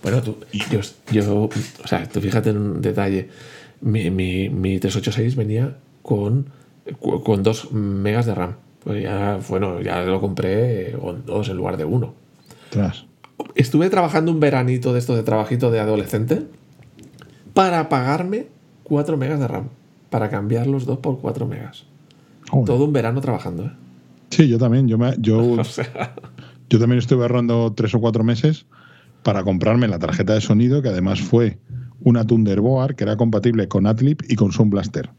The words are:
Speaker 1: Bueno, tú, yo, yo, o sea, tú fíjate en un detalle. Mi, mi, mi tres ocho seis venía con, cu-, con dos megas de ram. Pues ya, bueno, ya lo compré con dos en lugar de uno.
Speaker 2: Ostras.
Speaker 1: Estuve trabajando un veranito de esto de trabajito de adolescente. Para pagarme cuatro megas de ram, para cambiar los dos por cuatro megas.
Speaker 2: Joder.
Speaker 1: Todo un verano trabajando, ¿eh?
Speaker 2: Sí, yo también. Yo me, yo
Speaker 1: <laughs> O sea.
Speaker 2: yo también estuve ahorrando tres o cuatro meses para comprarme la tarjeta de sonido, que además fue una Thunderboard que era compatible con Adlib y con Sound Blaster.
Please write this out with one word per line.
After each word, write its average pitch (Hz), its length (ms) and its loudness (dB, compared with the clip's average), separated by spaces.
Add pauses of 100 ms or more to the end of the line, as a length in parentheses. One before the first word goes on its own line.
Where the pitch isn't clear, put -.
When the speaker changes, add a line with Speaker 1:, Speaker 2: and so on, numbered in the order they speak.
Speaker 1:
Bueno, 117 200 0
tú, 110 120 -6 (160)
yo, 104 280 -2 (320)
yo, 104 320 2
o - 440 -6
sea, - 220 -4
tú 104 100 -4
fíjate 104 300 0
en 104 80 0
un 104 240 -2
detalle. 98 480 -2 (500)
Mi, 107 300 0
mi, 92 400 0
mi 95 300 0
tres - 160 -2
ocho 110 180 -2
seis 120 220 0
venía 113 420 -2 (240)
con, 107 460 0 (520)
cu-, - 240 -2
con 101 200 2
dos 113 280 -2
megas 104 540 -2
de 110 100 -2
ram. 90 200 -4 (280)
Pues 104 200 -6
ya, 98 440 -2
bueno, 95 340 -2
ya 90 200 -4
lo 92 180 0
compré 98 800 -2
con 92 260 -10
dos 104 240 -4
en 95 80 -6
lugar 92 200 -4
de 78 80 -4
uno. 117 280 -2 (520)
Speaker 2:
Ostras. 98 400 -4 (500)
Speaker 1:
Estuve 156 340 2
trabajando 165 420 2
un 160 80 0
veranito 127 520 2
de 123 80 2
esto 123 160 0
de 113 80 0
trabajito 117 480 0
de 113 80 2
adolescente. 107 640 0 (1120)
Para 175 320 2
pagarme 165 560 0 (380)
cuatro 147 340 0
megas 139 220 -2
de 131 80 0
ram, 107 220 -4 (420)
para 107 180 0
cambiar 113 380 -2
los 135 180 -2
dos 123 140 -4
por 135 200 -4
cuatro - 280 -6
megas. - 380 -12 (680)
Speaker 2:
Joder. 131 160 2
Speaker 1:
Todo 131 180 4
un 151 80 0
verano 120 260 0
trabajando, 95 460 -4
¿eh? 143 60 -8 (580)
Speaker 2:
Sí, 160 180 6
yo 117 120 2
también. 123 280 4
Yo 113 120 2
me, 120 180 0
yo 110 220 2
Speaker 1:
<laughs> 117 200 2
O 113 40 0
sea. - 500 -8 (560)
Speaker 2:
yo 113 80 6
también 120 220 4
estuve 120 240 2
ahorrando 117 520 2
tres 110 200 0
o 117 40 4
cuatro 110 240 2
meses 120 440 0 (560)
para 98 180 0
comprarme 107 460 2
la 92 100 0
tarjeta 87 380 0
de 104 60 2
sonido, 123 420 2
que 120 60 0
además 95 300 0
fue 117 380 2 (460)
una 120 240 4
Thunderboard 117 680 2
que - 100 -4
era 107 120 0
compatible 110 500 2
con 98 200 2
Adlib 127 320 2 (100)
y 123 60 2
con 101 160 2
Sound 107 200 2
Blaster. 98 480 -4